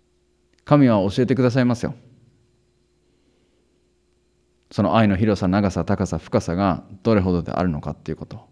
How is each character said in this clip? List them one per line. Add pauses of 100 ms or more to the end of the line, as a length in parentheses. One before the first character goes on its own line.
(640)
神
は (120)
教
え
て
く
だ
さ
い
ま
す
よ。 (2750)
そ
の
愛
の
広
さ、
長
さ、
高
さ、
深
さ
が (200)
ど
れ
ほ
ど
で
あ
る
の
か
っ
て
い
う
こ
と。 (120)